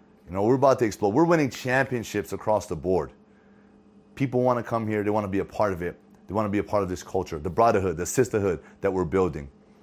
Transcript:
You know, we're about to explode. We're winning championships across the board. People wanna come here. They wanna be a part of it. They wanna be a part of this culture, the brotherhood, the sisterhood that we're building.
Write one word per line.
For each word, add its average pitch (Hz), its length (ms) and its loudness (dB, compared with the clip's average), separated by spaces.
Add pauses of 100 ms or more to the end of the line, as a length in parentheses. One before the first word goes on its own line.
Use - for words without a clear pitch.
(280)
You 82 60 -12
know, 98 80 0
we're 120 140 4
about 131 240 4
to 120 40 4
explode. 101 260 0
We're 139 140 4
winning 160 260 2
championships 123 840 -4
across 101 340 -2
the 87 100 -6
board. 80 360 -2 (1040)
People 123 280 0
wanna 123 200 2
come 113 240 -2
here. 107 160 0
They 104 80 0
wanna 104 180 0
be 98 100 -2
a 90 60 0
part 104 280 0
of 85 100 -6
it. 85 160 -6 (280)
They 90 80 -10
wanna 107 160 0
be 104 80 0
a 95 60 0
part 104 180 0
of 90 60 -2
this 90 140 -6
culture, 87 360 -6
the 78 100 -6
brotherhood, 95 480 2
the 87 100 -6
sisterhood 101 540 0 (220)
that 95 100 2
we're 92 120 0
building. 78 440 0 (340)